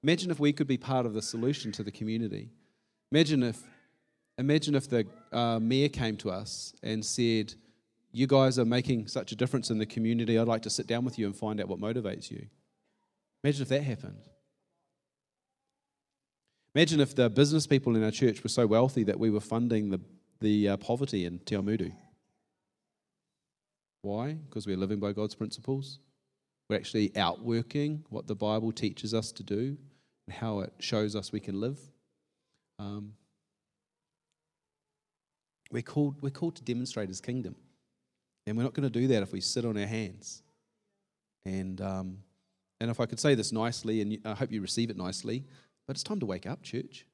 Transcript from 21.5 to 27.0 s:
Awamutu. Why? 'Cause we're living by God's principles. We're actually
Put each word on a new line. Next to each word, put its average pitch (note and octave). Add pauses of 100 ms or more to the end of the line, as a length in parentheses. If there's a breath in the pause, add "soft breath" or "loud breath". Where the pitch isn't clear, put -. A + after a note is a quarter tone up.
Awamutu. G2+ (2000)
Why? A#2 (140)
'Cause G2+
we're F#2+
living G2
by G2+
God's G#2+
principles. - (720)
We're G#2+
actually G#2